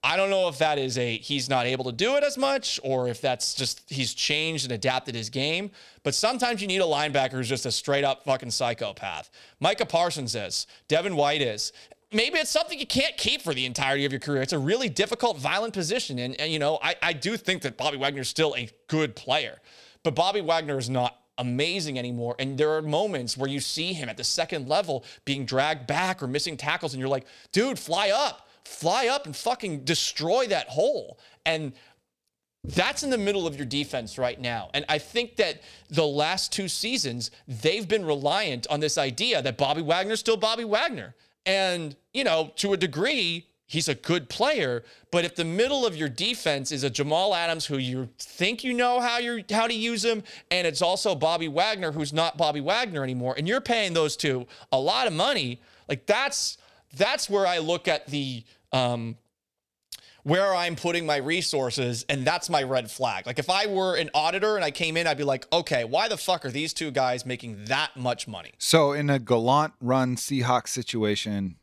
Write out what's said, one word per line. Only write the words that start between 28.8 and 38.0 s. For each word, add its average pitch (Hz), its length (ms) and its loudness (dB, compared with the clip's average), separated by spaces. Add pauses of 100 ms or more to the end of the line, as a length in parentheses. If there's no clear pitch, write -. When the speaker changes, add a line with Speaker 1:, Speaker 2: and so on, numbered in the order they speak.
Speaker 1:
up 285 160 0
and 151 100 -10
fucking 190 500 -4
destroy 170 640 0
that 160 200 0
hole." 196 500 0 (280)
And 156 260 0 (920)
that's 214 380 0
in 294 60 -2
the 254 100 2
middle 202 280 2
of 147 100 -4
your 139 80 -6
defense 131 540 -4
right 123 200 0
now. 117 360 -4
And 143 160 0
I 151 80 2
think 233 380 -4
that 185 260 0 (260)
the 156 180 2
last 151 460 0
two 190 160 -4
seasons, 139 600 -4 (180)
they've 156 400 0
been 208 160 2